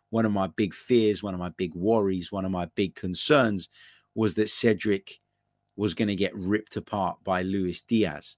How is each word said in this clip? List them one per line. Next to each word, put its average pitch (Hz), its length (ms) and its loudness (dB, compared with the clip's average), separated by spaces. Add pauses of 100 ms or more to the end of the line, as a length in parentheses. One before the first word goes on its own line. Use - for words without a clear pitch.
(100)
one 110 160 2
of 107 60 2
my 95 160 2
big 98 260 0
fears, 107 480 2
one 101 120 -4
of 90 60 -6
my 90 100 -6
big 90 240 -6
worries, 95 580 0
one 95 120 -4
of 95 60 -4
my 87 240 -2
big 98 200 -2
concerns 104 760 0 (460)
was 110 200 2
that 107 160 0
Cedric 104 680 0 (560)
was 98 180 0
gonna 101 200 0
get 95 200 -2
ripped 104 420 -2
apart 98 460 -4
by 92 200 0
Luis 92 400 -2
Diaz 92 560 -2